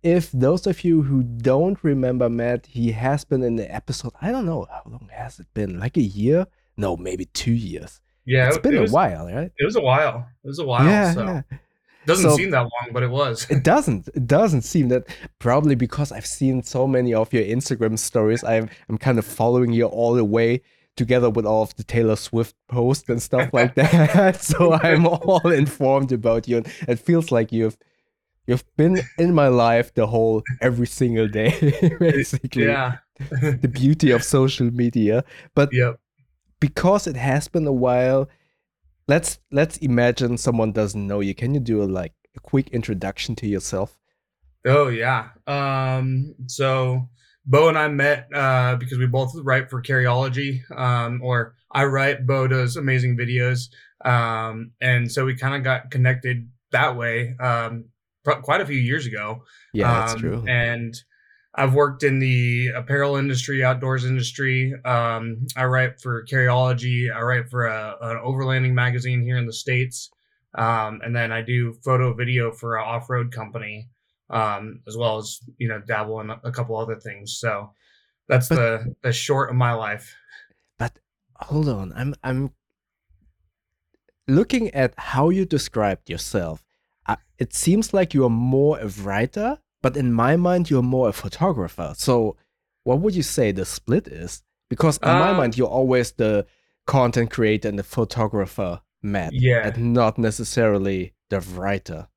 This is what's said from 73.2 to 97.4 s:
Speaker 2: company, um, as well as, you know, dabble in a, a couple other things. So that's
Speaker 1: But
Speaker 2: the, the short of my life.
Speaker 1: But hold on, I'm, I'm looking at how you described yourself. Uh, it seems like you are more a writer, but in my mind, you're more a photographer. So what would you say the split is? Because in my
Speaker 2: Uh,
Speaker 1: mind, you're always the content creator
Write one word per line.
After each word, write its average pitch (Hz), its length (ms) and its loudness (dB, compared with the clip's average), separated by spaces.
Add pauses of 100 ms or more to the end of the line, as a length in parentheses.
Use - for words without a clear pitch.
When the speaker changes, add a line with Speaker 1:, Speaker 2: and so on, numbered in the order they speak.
Speaker 2:
company, 110 580 -12 (400)
um, 107 580 -4
as 107 80 -14
well 113 220 -2
as, 107 220 -12 (180)
you 120 100 -6
know, 110 120 -6
dabble 107 420 -6
in 107 80 -12
a, 113 140 -14
a 123 80 -8
couple 117 260 -6
other 113 220 -6
things. 104 400 -14
So 104 320 -6 (560)
that's 127 200 2
Speaker 1:
But - 80 2
Speaker 2:
the, 117 460 -2
the 123 100 -2
short 135 380 -2
of 123 60 -4
my 123 180 2
life. 104 420 -8 (640)
Speaker 1:
But - 220 -8 (360)
hold 147 320 -2
on, 95 280 -4
I'm, 135 180 -6 (100)
I'm 131 280 -4 (1800)
looking 220 460 2
at 131 240 0
how 139 320 0
you 185 160 2
described 107 640 -2
yourself. 85 540 -6 (420)
Uh, - 100 -2 (220)
it - 160 -6
seems 208 400 0
like 190 200 0
you 135 120 4
are 120 40 4
more 131 500 2
a 110 80 -8
writer, 104 720 -4 (240)
but 131 160 0
in 127 160 0
my 123 220 2
mind, 180 340 2
you're 131 140 4
more 127 260 2
a 98 40 -4
photographer. 95 800 -4
So 117 420 0 (460)
what 131 160 2
would 190 160 0
you 165 80 0
say 113 280 0
the 95 140 -2
split - 420 -2
is? 82 360 -14 (260)
Because 147 280 2
in - 120 0
my 180 220 4
Speaker 2:
Uh, - 60 2
Speaker 1:
mind, 120 200 0
you're 123 100 2
always 127 440 2
the 107 340 0 (400)
content 120 460 2
creator 110 380 0